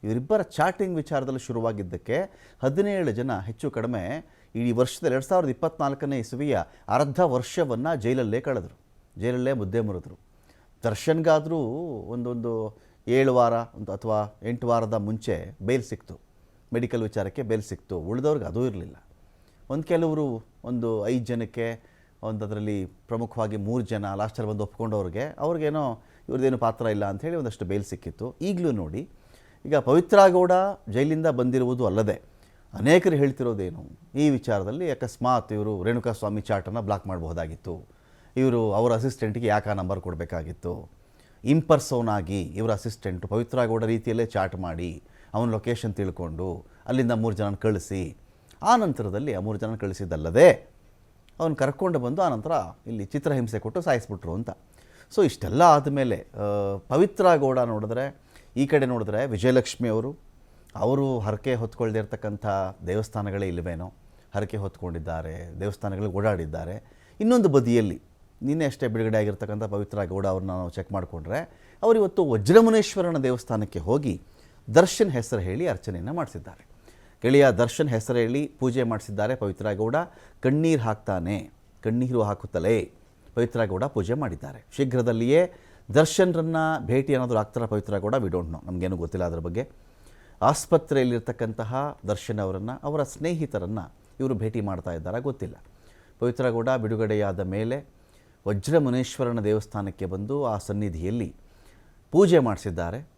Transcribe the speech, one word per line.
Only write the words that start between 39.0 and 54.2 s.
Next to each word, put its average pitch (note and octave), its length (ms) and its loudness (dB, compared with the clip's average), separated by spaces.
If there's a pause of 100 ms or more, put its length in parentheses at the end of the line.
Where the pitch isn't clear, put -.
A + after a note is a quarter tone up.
ಯಾಕೆ G#2 220 0
ಆ G#2 40 0
ನಂಬರ್ F#2+ 260 -4
ಕೊಡಬೇಕಾಗಿತ್ತು, E2 880 -8 (540)
in D3 180 4
person B2+ 480 2
ಆಗಿ G2 320 -2
ಇವರ F#2 300 -4
ಅಸಿಸ್ಟೆಂಟ್ G2 560 -6
ಪವಿತ್ರ A#2+ 380 0
ಗೌಡ A2+ 180 0
ರೀತಿಯಲ್ಲೇ A2+ 420 0
ಚಾಟ್ F#2+ 300 -2
ಮಾಡಿ, F2 480 -8 (300)
ಅವನ A#2 160 0
ಲೊಕೇಶನ್ A2 440 -2
ತಿಳ್ಕೊಂಡು F2 720 -6 (220)
ಅಲ್ಲಿಂದ B2 240 2
ಮೂರು A2+ 240 0
ಜನನ G2+ 200 -2
ಕಳಿಸಿ, F#2+ 600 -2 (460)
ಆ A3+ 120 6
ನಂತರದಲ್ಲಿ B2 580 -2
ಆ F#2+ 60 -4
ಮೂರು G#2 180 -4
ಜನ A2 180 -6
ಕಳಿಸಿದ್ದಲ್ಲದೆ F#2+ 960 4 (680)
ಅವನು D#3+ 160 0
ಕರ್ಕೊಂಡು D3 440 0
ಬಂದು B2+ 220 -2
ಆ F3 80 2
ನಂತರ A#2+ 220 -4 (360)
ಇಲ್ಲಿ A2 180 -6
ಚಿತ್ರಹಿಂಸೆ B2+ 540 -2
ಕೊಟ್ಟು A2 220 -6
ಸಾಯಿಸ್ಬಿಟ್ರು A2 520 -2